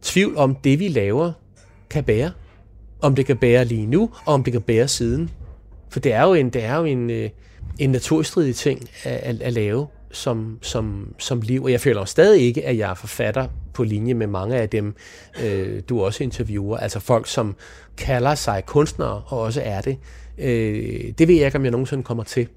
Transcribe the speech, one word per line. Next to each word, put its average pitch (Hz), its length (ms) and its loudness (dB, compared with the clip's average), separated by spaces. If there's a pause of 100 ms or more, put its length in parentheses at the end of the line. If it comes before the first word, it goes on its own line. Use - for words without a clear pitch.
tvivl - 340 2
om 135 180 4
det, 139 240 2
vi 202 100 -2
laver, 131 440 0 (580)
kan 147 140 -2
bære. 123 280 0 (680)
Om 139 140 4
det 131 120 2
kan 135 100 2
bære 123 280 6
lige 113 220 -2
nu, 190 240 2 (140)
og 156 100 2
om 131 100 2
det 127 80 -2
kan 117 100 -2
bære 120 260 2
siden. 135 420 -2 (580)
For - 120 -6
det 131 120 0
er 110 100 4
jo 185 120 6
en, 135 160 4
det 117 140 -2
er 120 120 -2
jo 165 80 0
en, 127 260 0
øh, 110 200 -4 (480)
en 139 120 2
naturstridig 147 680 0
ting - 320 -2 (160)
at, 127 180 -4
at, 120 200 -4
at 123 100 -2
lave 113 340 0 (260)
som, 113 500 -4
som, 101 560 -6
som 123 220 -2
liv. 127 240 -2
Og 131 80 2
jeg 120 80 2
føler 113 200 2
jo 95 40 -4
stadig 180 380 6
ikke, 123 240 0
at 123 120 0
jeg 101 120 -2
er 92 40 -4
forfatter 110 540 -4 (240)
på 123 120 -2
linje 110 300 0
med 113 120 -2
mange 101 300 -2
af 110 120 0
dem, 104 260 -4 (480)
øh, 101 460 -4
du 120 140 0
også 104 220 -2
interviewer. 107 520 -4
Altså 107 240 -6
folk, 113 260 2
som 107 300 -2 (400)
kalder 135 380 0
sig 104 320 -4
kunstnere, 139 600 0
og 127 140 -4
også 113 240 -4
er 101 160 -4
det. 135 180 -4 (400)
Øh, 110 800 -2
det 165 100 6
ved 180 60 10
jeg 147 120 6
ikke, 135 120 0
om 139 60 0
jeg 127 60 2
nogensinde 127 320 -2
kommer 117 220 -4
til. 120 320 -2